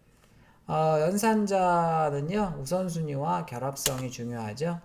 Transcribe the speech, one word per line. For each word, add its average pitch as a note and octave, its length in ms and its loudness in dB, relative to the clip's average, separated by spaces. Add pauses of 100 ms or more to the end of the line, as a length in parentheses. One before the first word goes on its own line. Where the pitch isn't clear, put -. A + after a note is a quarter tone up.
(680)
어, D#3 340 2
연산자는요, F3+ 1600 2
우선순위와 E3 840 -2
결합성이 C3 640 -4
중요하죠. A#2+ 760 -6